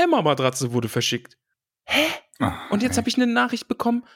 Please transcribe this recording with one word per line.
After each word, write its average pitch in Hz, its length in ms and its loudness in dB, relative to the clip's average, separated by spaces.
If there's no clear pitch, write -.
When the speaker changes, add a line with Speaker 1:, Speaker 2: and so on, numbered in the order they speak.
Speaker 1:
Emma-Matratze 139 720 2
wurde 117 160 0
verschickt.“ - 500 -4
Hä? - 180 0
Speaker 2:
Ach, - 320 -2
Speaker 1:
Und 208 100 0
jetzt 247 120 0
Speaker 2:
okay. 233 80 0
Speaker 1:
hab - 40 -6
ich 240 100 -2
eine 247 120 2
Nachricht 240 400 -2
bekommen, 240 360 -2